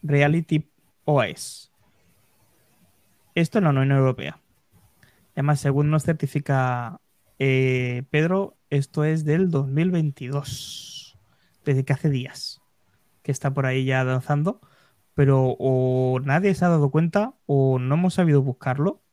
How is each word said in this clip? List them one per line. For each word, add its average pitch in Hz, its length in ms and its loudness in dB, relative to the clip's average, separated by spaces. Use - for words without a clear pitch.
Reality 151 640 0
O 143 180 2
S. - 460 -10
Esto 170 240 0
en 196 60 0
la 156 60 4
Unión 135 200 2
Europea. 131 480 0
Además, 147 260 0
según 143 320 0
nos 156 120 2
certifica, 131 960 -2
eh, 127 720 0
Pedro, 180 460 0
esto 147 360 -2
es 156 200 -2
del 170 240 2
dos 139 180 0
mil 156 240 0
veintidós, - 1300 -6
desde 131 200 0
que - 80 -2
hace 151 160 -2
días - 520 -8
que - 80 -6
está 135 220 -4
por 135 140 -2
ahí 131 180 0
ya 131 200 0
danzando, 147 560 -2
pero 135 440 4
o 127 640 0
nadie 165 340 2
se 180 100 0
ha 175 40 4
dado 147 220 2
cuenta 185 440 0
o 135 340 2
no 127 160 -2
hemos 175 200 0
sabido 156 280 4
buscarlo. 139 680 -4